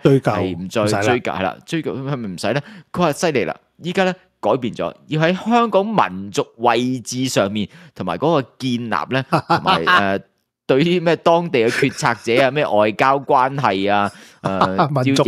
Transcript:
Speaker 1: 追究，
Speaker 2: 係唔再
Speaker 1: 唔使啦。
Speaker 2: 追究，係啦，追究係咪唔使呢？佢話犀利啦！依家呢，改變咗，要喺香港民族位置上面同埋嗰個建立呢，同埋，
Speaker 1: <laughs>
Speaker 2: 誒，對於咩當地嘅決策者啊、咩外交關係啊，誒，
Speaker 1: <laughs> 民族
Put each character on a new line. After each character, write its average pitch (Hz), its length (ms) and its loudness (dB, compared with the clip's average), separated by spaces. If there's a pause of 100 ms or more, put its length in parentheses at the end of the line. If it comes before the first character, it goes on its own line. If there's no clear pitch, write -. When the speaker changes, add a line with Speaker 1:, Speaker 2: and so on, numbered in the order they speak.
Speaker 1:
追 139 160 6
究， 123 140 0
Speaker 2:
係 95 260 -4
唔 92 100 -10
再 110 140 0
Speaker 1:
唔 104 60 2
使 104 80 0
啦。 101 60 -2
Speaker 2:
追 110 180 0
究， - 120 -6
係 90 120 -4
啦， 58 200 -4
追 160 180 -6
究 107 120 -6
係 135 220 -6
咪 113 140 -8
唔 87 60 -10
使 101 160 -2
呢？ 139 80 0 (300)
佢 - 80 -8
話 170 140 2
犀 - 180 -2
利 117 140 0
啦！ 78 100 -4 (260)
依 170 120 -8
家 190 120 0
呢， 185 80 0 (280)
改 117 160 0
變 117 180 -6
咗， 85 180 -6 (140)
要 156 160 -2
喺 165 100 2 (160)
香 233 220 2
港 196 160 2
民 101 460 -2
族 226 120 0 (120)
位 120 420 2
置 123 300 -6
上 101 220 0
面 104 180 -4 (260)
同 - 100 -10
埋 87 140 -4
嗰 143 240 2
個 113 60 -12 (100)
建 131 140 -4
立 120 160 -4
呢， 107 420 -4
同 170 320 0
埋， 175 240 0
Speaker 1:
<laughs> 98 320 2
Speaker 2:
誒， - 40 -8 (440)
對 135 140 4
於 175 200 2
咩 165 160 2
當 170 320 2
地 135 120 2
嘅 113 100 4
決 131 220 -2
策 127 220 0 (100)
者 117 200 2
啊、 127 60 2
咩 143 160 -2
外 107 260 2
交 139 280 2
關 135 360 2
係 98 340 0
啊， 101 200 2 (320)
誒， 95 480 0
Speaker 1:
<laughs> 131 140 0
民 135 100 2
族 143 140 2